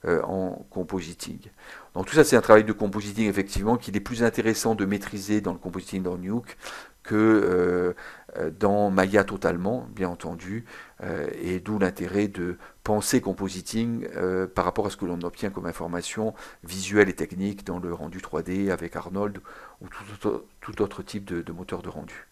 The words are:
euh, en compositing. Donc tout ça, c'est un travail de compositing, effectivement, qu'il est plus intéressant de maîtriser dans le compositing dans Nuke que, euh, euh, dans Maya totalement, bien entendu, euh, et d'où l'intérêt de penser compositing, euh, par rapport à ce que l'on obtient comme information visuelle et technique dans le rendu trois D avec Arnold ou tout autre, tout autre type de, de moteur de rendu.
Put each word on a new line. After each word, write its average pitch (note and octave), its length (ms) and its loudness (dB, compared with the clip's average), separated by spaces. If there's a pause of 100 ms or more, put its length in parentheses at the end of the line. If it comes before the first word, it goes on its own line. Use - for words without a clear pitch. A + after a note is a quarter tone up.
euh, E2+ 180 4
en F#2 460 -4
compositing. E2+ 680 -6 (540)
Donc F#2 140 -4
tout - 80 -6
ça, D#3 80 12
c'est - 120 8
un A2+ 60 8
travail A2 220 12
de G#2+ 100 0
compositing, G#2 560 -2
effectivement, G2+ 480 0
qu'il G#2+ 180 -8
est G#2 60 2
plus A#2 220 -2
intéressant A2+ 520 2
de G#2 100 0
maîtriser G2+ 560 -2
dans F#2+ 120 -2
le E2+ 60 -8
compositing F#2 440 -6
dans F2+ 140 -4
Nuke G2+ 400 -6 (460)
que, - 120 -2
euh, F2+ 760 4 (440)
euh, D#2+ 120 -4
dans G2+ 400 2
Maya F#2+ 340 4
totalement, G2 720 -2
bien F#2+ 140 -2
entendu, F2 560 -8 (380)
euh, F2 240 -4 (140)
et F2+ 180 -2
d'où G2+ 200 -4
l'intérêt F#2+ 480 0
de F2+ 300 -6 (260)
penser A2 380 2
compositing, G2 920 -4
euh, F#2 320 0
par F#2 180 0
rapport G2+ 220 0
à - 20 -2
ce - 80 -8
que - 80 -6
l'on F2 160 -4
obtient F2 300 -6
comme F#2+ 160 -8
information F2 640 -6 (300)
visuelle G2 460 4
et F2 60 -4
technique G2 500 -4
dans F2+ 140 -6
le F2 140 -6
rendu E2 280 -10
trois - 200 -4
D F#2+ 300 0
avec E2+ 240 -6
Arnold G2 440 -4 (420)
ou F#2+ 60 -16
tout - 160 -16 (240)
autre, B1 180 -2 (160)
tout G2+ 200 -6
autre G2 220 -2
type G2 220 -10
de, F2 160 -6
de E2+ 100 -10
moteur F2+ 320 -8
de F2 60 -10
rendu. - 420 -14